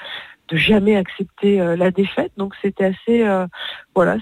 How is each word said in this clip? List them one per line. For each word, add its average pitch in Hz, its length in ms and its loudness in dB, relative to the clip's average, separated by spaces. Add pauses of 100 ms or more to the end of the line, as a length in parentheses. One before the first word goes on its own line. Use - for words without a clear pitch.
(480)
de 165 80 -4
jamais 208 400 4
accepter, 196 640 0
euh, 170 160 0
la 180 140 2
défaite. 196 480 -2
Donc 196 240 -6
c'était 196 240 -2
assez, 226 400 0
euh, 190 200 0 (480)
voilà, 180 280 2